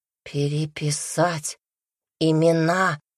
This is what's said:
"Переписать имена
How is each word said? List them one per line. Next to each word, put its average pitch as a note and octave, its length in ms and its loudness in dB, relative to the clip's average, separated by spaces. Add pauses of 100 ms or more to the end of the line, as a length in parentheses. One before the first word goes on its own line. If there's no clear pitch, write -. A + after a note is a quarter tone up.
(220)
"Переписать D3+ 1400 -4 (640)
имена E3 800 2 (180)